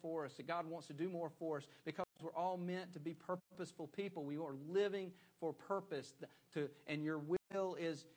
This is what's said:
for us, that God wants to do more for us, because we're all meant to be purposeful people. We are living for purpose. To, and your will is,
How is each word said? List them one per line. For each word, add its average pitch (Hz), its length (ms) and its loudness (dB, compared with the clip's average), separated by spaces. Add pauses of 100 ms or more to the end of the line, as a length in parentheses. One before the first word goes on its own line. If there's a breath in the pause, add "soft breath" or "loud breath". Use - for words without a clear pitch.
for 160 220 0
us, 135 100 -6
that 127 120 -8
God 165 200 0
wants 160 220 -6
to 156 40 -8
do 151 160 0
more 170 300 0
for 160 200 0
us, 139 80 -6 (180 loud breath)
because 160 200 -2 (160)
we're 165 140 -6
all 185 220 2
meant 180 380 0
to 160 60 -6
be 165 140 -2
purposeful 180 720 -4
people. 185 380 -4
We 143 120 0
are 151 180 -2 (140)
living 190 440 4 (260 loud breath)
for 160 140 2
purpose. 185 600 -2 (420 loud breath)
To, 147 140 4 (180 loud breath)
and 151 180 2
your 156 160 4 (340)
will 190 220 4
is, 160 280 0 (120)